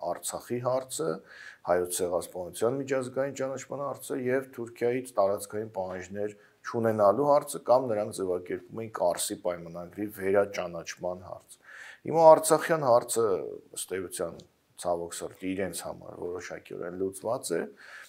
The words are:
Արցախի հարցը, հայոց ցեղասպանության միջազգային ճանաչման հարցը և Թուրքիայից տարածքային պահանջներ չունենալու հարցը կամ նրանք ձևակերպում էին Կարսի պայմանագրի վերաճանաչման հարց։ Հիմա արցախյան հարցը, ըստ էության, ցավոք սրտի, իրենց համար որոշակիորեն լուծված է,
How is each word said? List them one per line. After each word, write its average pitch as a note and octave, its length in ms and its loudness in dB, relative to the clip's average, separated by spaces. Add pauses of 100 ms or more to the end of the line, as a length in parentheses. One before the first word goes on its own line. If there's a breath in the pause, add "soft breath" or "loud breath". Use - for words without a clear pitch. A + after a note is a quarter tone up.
Արցախի F2+ 600 -6
հարցը, C3 480 -2 (500 loud breath)
հայոց F2+ 380 2
ցեղասպանության F2+ 800 -2
միջազգային C3+ 580 -4
ճանաչման C3+ 480 -6
հարցը C3+ 340 -6
և B2+ 320 0
Թուրքիայից A#2+ 600 -2
տարածքային G#2 600 -4
պահանջներ F#2+ 640 -6 (240 soft breath)
չունենալու A2 680 4
հարցը C#3+ 340 2
կամ B2+ 260 4
նրանք G#2+ 280 -2
ձևակերպում F#2 640 -4
էին A2 100 -10
Կարսի F#2 480 0
պայմանագրի F2 720 -6
վերաճանաչման F#2 1120 -2
հարց։ - 340 -16 (400 loud breath)
Հիմա D#3+ 280 4
արցախյան D#3 580 8
հարցը, A#2 400 6 (440)
ըստ - 260 -8
էության, F2 440 -6 (400)
ցավոք E2+ 360 -2
սրտի, F2 360 -8
իրենց F#2 300 -4
համար E2+ 360 -12
որոշակիորեն F2 800 -8
լուծված F#2+ 540 -4
է, E2 100 0 (480 loud breath)